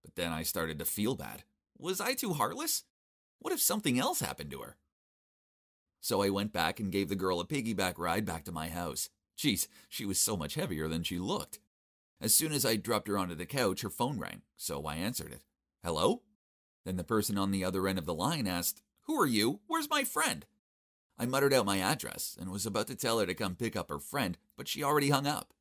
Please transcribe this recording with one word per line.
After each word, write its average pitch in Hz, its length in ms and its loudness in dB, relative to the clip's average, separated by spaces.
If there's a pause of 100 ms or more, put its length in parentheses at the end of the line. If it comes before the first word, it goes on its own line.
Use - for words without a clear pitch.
But - 140 -20
then 85 180 0
I 80 80 -2
started 80 380 -2
to 71 60 -4
feel 107 280 0
bad. 55 300 -10 (340)
Was 185 240 -4
I 254 140 0
too 220 180 -2
heartless? 220 500 0 (540)
What - 160 -4
if 330 80 0
something 156 380 2
else 302 220 0
happened 73 300 -6
to 67 100 -8
her? - 140 -14 (1300)
So 101 220 2
I 101 80 4
went 101 200 0
back 85 280 0
and 98 120 -2
gave 98 180 2
the 98 60 0
girl 92 240 2
a 87 60 -2
piggyback 104 540 -2
ride 90 260 0
back 90 200 -6
to 92 60 -6
my 80 180 -4
house. 82 420 -4 (260)
Jeez, 107 300 0 (200)
she - 160 -8
was 98 160 0
so - 160 2
much 76 200 -4
heavier 78 320 -2
than 82 160 -2
she 87 160 -2
looked. 127 400 -4 (640)
As 110 120 4
soon 156 200 4
as 139 100 2
I 113 140 4
dropped 104 320 0
her 101 80 2
onto 90 180 -2
the 85 100 -8
couch, 110 360 0
her 101 80 -4
phone 127 280 -2
rang, 50 260 -8 (120)
so 73 300 -6
I 76 100 -4
answered 82 380 -4
it. - 100 -16 (400)
"Hello?" 87 400 2 (640)
Then 92 100 -4
the 90 80 -2
person 104 340 2
on 98 140 2
the 95 140 2
other 92 200 0
end 95 140 2
of 80 60 -6
the 85 80 -2
line 123 340 0
asked, 87 340 -2 (200)
"Who 302 180 -2
are 196 60 6
you? 120 420 4
Where's 320 220 0
my 285 160 2
friend?" - 400 -2 (720)
I 113 80 2
muttered 135 280 4
out 123 120 6
my 98 140 4
address - 600 -2
and 92 100 -8
was 92 160 -4
about 104 220 0
to - 80 -6
tell 117 240 2
her 104 60 4
to 90 100 -2
come 92 220 -4
pick 113 180 -2
up 92 140 -4
her 73 100 -4
friend, 95 380 -4 (180)
but - 140 -10
she 160 120 -4
already 143 280 4
hung 143 180 4
up. 143 340 -4